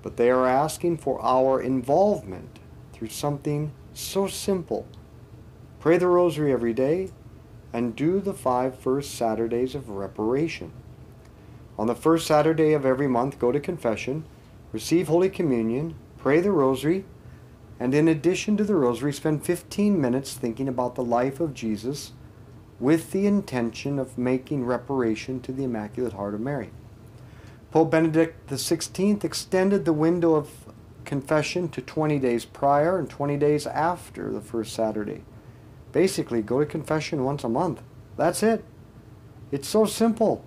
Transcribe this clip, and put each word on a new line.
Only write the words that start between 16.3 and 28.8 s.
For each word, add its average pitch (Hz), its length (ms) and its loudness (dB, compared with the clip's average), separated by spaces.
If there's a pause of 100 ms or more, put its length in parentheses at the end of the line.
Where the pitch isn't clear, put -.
the 196 140 2
rosary, 143 540 2 (720)
and 127 140 0
in 151 120 4
addition 180 520 2
to 214 60 2
the 202 120 2
rosary, 131 380 2
spend 151 280 -2
fifteen 202 560 0
minutes 131 360 0
thinking 127 340 -4
about 123 280 -2
the 131 60 -4
life 123 380 0
of 151 140 -2
Jesus 110 580 -6 (680)
with 160 340 2
the 190 140 0
intention 139 720 0
of 131 200 -6
making 127 480 0
reparation 123 760 -2
to 127 100 -10
the 135 140 -4
Immaculate 113 480 -4
Heart 101 220 -6
of 104 80 -6
Mary. 135 300 -6 (1000)
Pope 160 180 6
Benedict 160 560 2
the 139 100 -6
Sixteenth 190 680 0